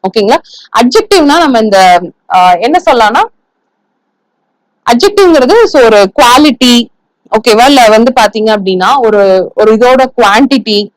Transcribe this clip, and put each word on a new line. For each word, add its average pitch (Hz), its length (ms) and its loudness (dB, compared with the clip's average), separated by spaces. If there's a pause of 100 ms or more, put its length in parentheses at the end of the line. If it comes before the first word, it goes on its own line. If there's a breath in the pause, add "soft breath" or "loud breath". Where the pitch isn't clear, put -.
ஓகேங்களா? 220 280 -2 (440 loud breath)
அட்ஜெக்டிவ்னா 320 580 0
நம்ம 277 200 -2
இந்த, 190 420 2 (340)
ஆ, 180 180 2
என்ன 247 280 -2 (100)
சொல்லலாம்னா 240 340 0 (1700)
அட்ஜெக்டிவ்ங்கிறது 359 720 2
so 277 200 0
ஒரு 208 260 2 (120)
குவாலிட்டி, 247 640 0 (440)
ஓகேவா, 220 360 0
இல்ல 262 220 2
வந்து 226 320 2
பாத்தீங்க 214 360 -2
அப்படின்னா 190 420 -2
ஒரு, 202 560 0
ஒரு 220 200 0
இதோட 254 300 2 (120)
குவான்டிட்டி 214 800 -2